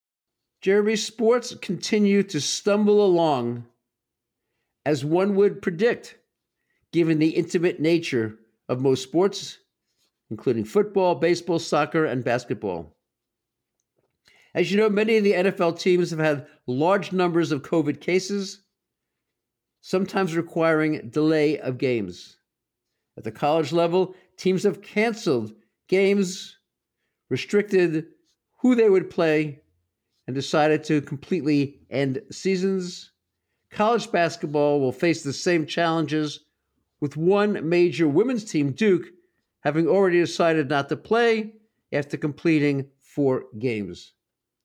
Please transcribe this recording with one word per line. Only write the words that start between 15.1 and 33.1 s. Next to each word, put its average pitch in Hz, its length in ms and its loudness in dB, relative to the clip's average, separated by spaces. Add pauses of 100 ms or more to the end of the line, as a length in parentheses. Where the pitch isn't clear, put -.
of 214 80 4
the 202 100 4
N 180 120 2
F 190 140 0
L 170 120 2
teams 175 380 2
have 165 80 -6
had 147 280 0 (200)
large 156 460 0
numbers 170 380 0
of 139 120 -4
covid 147 380 -2
cases, 190 600 -4 (1200)
sometimes 190 560 -2
requiring 156 720 0
delay 151 500 2
of 127 200 -6
games. 113 580 -4 (840)
At 113 60 -12
the 110 80 -8
college 151 380 0
level, 170 440 0 (220)
teams 185 260 0
have 202 180 0
canceled 170 720 -2 (360)
games, 196 680 0 (720)
restricted 175 800 0 (520)
who 254 160 4
they 226 140 4
would 190 220 2
play, 151 500 0 (640)
and 127 80 -6
decided 151 480 2
to 151 200 0
completely 143 800 -2 (100)
end 135 320 -2 (100)
seasons. 185 800 -4 (580)